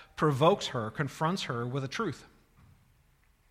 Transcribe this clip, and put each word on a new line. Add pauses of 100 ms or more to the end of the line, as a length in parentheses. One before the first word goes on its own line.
(160)
provokes
her,
confronts
her
with
a
truth. (1300)